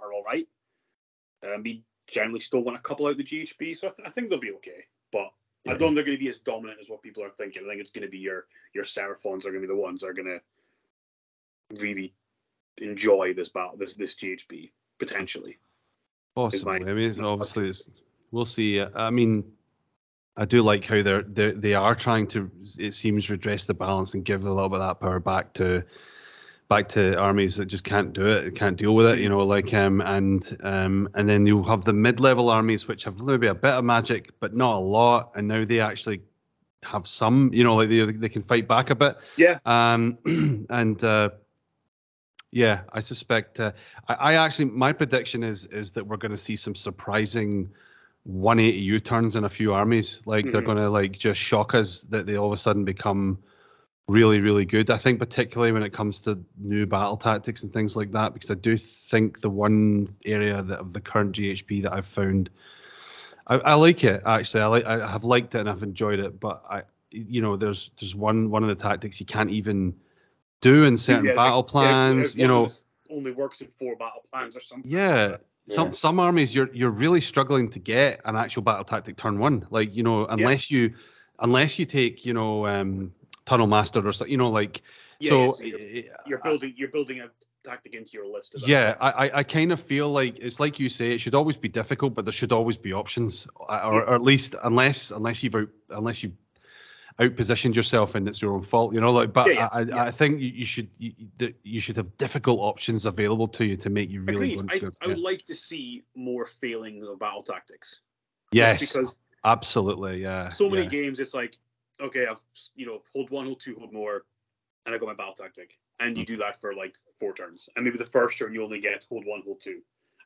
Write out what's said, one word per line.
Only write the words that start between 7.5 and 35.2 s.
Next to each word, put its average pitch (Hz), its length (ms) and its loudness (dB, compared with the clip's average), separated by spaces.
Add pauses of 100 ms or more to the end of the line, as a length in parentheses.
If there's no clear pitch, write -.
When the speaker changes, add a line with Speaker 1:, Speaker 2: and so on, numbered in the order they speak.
Speaker 1:
I 101 40 -14
think 101 120 -12
it's 98 100 -16
gonna 104 160 -12
be 95 120 -16
your, 95 260 -10 (280)
your 98 120 -8
Seraphons 98 600 -10
are 98 40 -8
gonna 95 120 -10
be 95 60 -10
the 95 80 -4
ones 92 260 -6
that 95 60 -12
are 92 60 -12
gonna 92 260 -10 (1400)
really 101 360 -10 (640)
enjoy 98 560 0
this 90 160 -8
battle, 90 280 -10
this, 98 180 -12
this 98 200 -10
G 95 160 -10
H 90 160 -14
B, 80 240 -20 (280)
potentially. - 580 -10 (760)
Speaker 3:
Possibly. 110 220 -2 (200)
Speaker 1:
Is 92 80 -6
my 95 60 -8
Speaker 3:
I - 20 -4
mean, 113 160 0
it's, 104 80 -10
Speaker 1:
my 104 100 -6
Speaker 3:
obviously, 101 400 -4
it's, 95 220 -10 (420)
we'll 117 140 -4
see. 107 360 -2
I 104 280 -4
mean, 113 340 2 (920)
I 107 80 -2
do 120 180 6
like 104 220 2
how 107 180 2
they're, 101 200 2
they're, 104 280 -2
they 104 220 -2
are 101 200 4
trying 113 340 0
to, 98 220 -6 (300)
it 101 140 -6
seems, 104 360 -2
redress 104 360 -4
the 104 80 -2
balance 95 400 -4
and 98 100 -6
give 98 220 -2
a 101 80 -4
little 95 160 0
bit 95 100 -4
of 95 80 -2
that 92 140 -6
power 92 180 -2
back 92 360 -2
to, 90 280 0 (840)
back 104 180 4
to 95 320 2
armies 98 380 2
that 101 80 -4
just 95 180 -8
can't 104 300 -2
do 98 120 0
it, 101 300 2
can't 95 220 0
deal 104 180 4
with 113 120 8
it, 104 120 4
you 101 80 0
Speaker 1:
Mm. 101 40 2
Speaker 3:
know, 101 140 2
like, 101 280 2
um, 98 260 4
and, 98 640 0
um, 98 520 0
and 104 120 2
then 104 180 6
you'll 104 200 6
have 101 180 2
the 92 80 2
mid-level 120 580 4
armies, 110 380 2
which 101 160 -8
have 95 160 -10
maybe 123 280 2
a 101 60 2
bit 131 200 2
of 127 100 0
magic, 117 560 0
but 104 160 -6
not 120 220 2
a - 20 -2
lot, 113 560 4